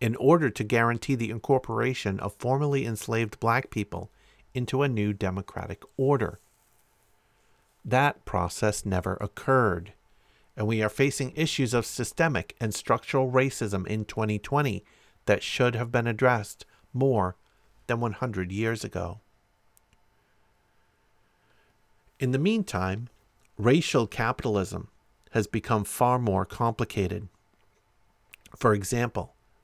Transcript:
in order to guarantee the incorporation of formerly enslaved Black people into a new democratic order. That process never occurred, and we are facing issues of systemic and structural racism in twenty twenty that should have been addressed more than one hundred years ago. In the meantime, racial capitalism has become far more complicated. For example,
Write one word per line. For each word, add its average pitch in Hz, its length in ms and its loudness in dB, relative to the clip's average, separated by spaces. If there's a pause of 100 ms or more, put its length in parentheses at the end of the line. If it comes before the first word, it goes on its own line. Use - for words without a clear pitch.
in 117 160 0
order 151 340 6
to 110 140 -4
guarantee 117 500 2
the 117 160 -4
incorporation 117 880 -2
of - 160 -6
formerly 139 520 -2
enslaved 113 540 -4
Black 117 300 0
people 98 400 -6 (440)
into 127 280 -2
a 143 60 2
new 104 240 0
democratic 95 680 -6 (140)
order. 131 440 0 (1400)
That 131 400 2
process 95 640 -2
never 95 340 -2
occurred, 104 720 0 (640)
and 110 100 -2
we 110 160 2
are 107 60 2
facing 135 480 0
issues 139 380 0
of 117 100 4
systemic 127 760 -2
and 107 160 -2
structural - 560 0
racism 123 560 0
in 107 200 -4
twenty 107 320 -2
twenty 135 440 -2 (440)
that - 160 4
should 123 320 2
have 117 180 -4
been 117 140 2
addressed 117 580 2 (300)
more 120 420 2 (500)
than 117 140 0
one 117 120 0
hundred 95 400 -4
years 110 320 -2
ago. 90 360 -6 (3000)
In 131 100 0
the 131 80 2
meantime, 120 720 0 (500)
racial 123 480 4
capitalism 107 800 -2 (440)
has 110 160 2
become 107 360 -2
far 123 340 2
more 95 280 0
complicated. 101 800 -2 (1300)
For 113 160 4
example, 113 640 -2 (300)